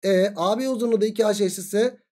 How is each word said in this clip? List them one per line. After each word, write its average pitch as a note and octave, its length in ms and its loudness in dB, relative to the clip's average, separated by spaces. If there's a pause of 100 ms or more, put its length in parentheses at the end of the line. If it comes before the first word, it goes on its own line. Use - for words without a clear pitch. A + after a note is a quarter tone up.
E, G3 340 2
A G3 220 0
B C4 100 -2
uzunluğu A#3 320 0
da G#3+ 60 2
iki A3 180 0
H G#3 200 0
eşitse G3+ 540 -2 (140)